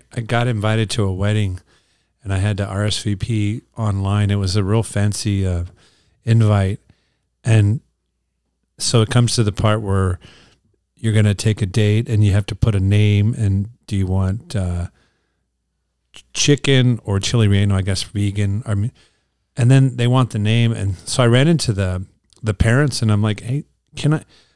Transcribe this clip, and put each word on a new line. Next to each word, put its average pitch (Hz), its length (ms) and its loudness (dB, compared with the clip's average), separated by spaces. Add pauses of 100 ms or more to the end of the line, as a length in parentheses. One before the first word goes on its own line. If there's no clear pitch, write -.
(140)
I 123 60 -6
got 117 280 -2
invited 110 420 -2
to 107 140 -2
a 95 80 -2
wedding, 101 480 -2 (640)
and 101 100 -6
I 95 60 0
had 101 200 0
to 98 80 -2
R 101 180 -4
S 104 180 -4
V 104 140 -4
P 107 460 -4 (160)
online. 101 520 0
It 101 60 0
was 98 200 -2
a 104 80 2
real 107 180 0
fancy, 101 640 -2
uh, 87 180 -2 (600)
invite. 104 560 2 (640)
And 110 360 4 (960)
so - 240 0
it 110 80 2
comes 120 280 2
to 120 80 2
the 104 80 -2
part 107 280 0
where 98 380 0 (800)
you're 113 180 -4
gonna 104 200 4
take 107 280 -2
a 101 40 -2
date, 104 420 0
and 107 140 2
you 101 100 4
have 101 140 2
to - 80 -8
put 110 200 0
a 95 60 0
name, 104 540 2
and 101 360 -2 (160)
do 107 100 -6
you 98 100 -2
want, 95 480 -4
uh, 90 340 -4 (1200)
ch-, - 200 -20
chicken 127 720 2
or 98 160 -2
chili 110 280 0
relleno, 101 260 2
I 95 80 0
guess, 95 200 -4
vegan. 101 640 -4
I 104 80 -4
mean, 104 180 -4 (640)
and 120 140 2
then 135 260 4
they 120 100 -2
want 123 240 2
the 117 80 -6
name. 113 340 2
And 98 240 -4 (120)
so - 140 0
I 120 40 6
ran 123 220 4
into 165 240 0
the, 92 320 -2 (380)
the 110 120 -2
parents, 127 480 0
and 110 100 2
I'm 104 100 0
like, 107 180 -2
"Hey, 135 240 -6 (320)
can 147 180 0
I," 151 100 -6 (320)